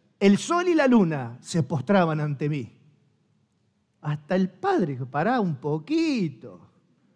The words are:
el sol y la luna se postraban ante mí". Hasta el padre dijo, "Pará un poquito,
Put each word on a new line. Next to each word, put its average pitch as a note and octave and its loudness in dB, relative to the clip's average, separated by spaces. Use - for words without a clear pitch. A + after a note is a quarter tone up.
el G3+ 6
sol F4 0
y F4 2
la D4 4
luna D#3+ 2
se E3+ -2
postraban D#3+ 0
ante D3 -4
mí". C#3+ -6
Hasta D3+ -4
el F#3+ 2
padre C#4+ -2
dijo, C3 -6
"Pará E3+ -2
un E3+ -2
poquito, D3+ -4